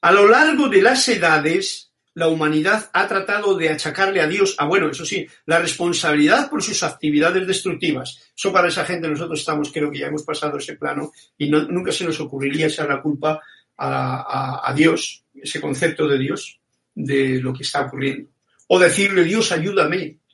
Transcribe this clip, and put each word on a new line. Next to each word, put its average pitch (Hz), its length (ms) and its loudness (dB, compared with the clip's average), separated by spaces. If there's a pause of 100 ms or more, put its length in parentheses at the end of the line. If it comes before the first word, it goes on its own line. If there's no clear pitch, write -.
A 175 100 4
lo 202 160 8
largo 277 420 4
de 190 120 6
las 254 280 4
edades, 165 800 0 (240)
la 165 120 0
humanidad 156 680 0
ha 190 140 2
tratado 196 500 0
de 160 120 0
achacarle 180 520 0
a 156 60 2
Dios, 196 320 2
ah, 147 60 0
bueno, 170 260 2
eso 165 120 -10
sí, 160 220 -6 (220)
la 165 100 2
responsabilidad 170 920 2
por 294 120 -4
sus - 220 -4
actividades 165 640 0
destructivas. 160 920 -4
Eso 190 160 -4
para 180 140 4
esa 160 180 -2
gente 165 220 -4
nosotros 151 320 -4
estamos, 151 320 -4
creo 151 180 -2
que 143 100 -8
ya 143 80 -6
hemos 151 160 -6
pasado 151 360 -6
ese - 160 -10
plano 143 360 -6 (260)
y 147 120 -2
no, 151 140 4
nunca 180 280 -4
se - 140 -4
nos 165 140 -4
ocurriría 139 480 -4
echar 151 200 -4
la 139 140 -2
culpa 156 400 -2 (360)
a, 135 880 -4
a, 123 40 0
a 123 60 -4
Dios, 160 580 0
ese - 260 -10
concepto 151 480 -2
de 139 120 2
Dios, - 400 -6 (340)
de 135 480 0
lo 127 120 -4
que - 100 -10
está - 180 -4
ocurriendo. 135 480 -6 (380)
O 180 100 4
decirle, 185 460 4
"Dios, 202 280 2
ayúdame. 170 680 -2 (140)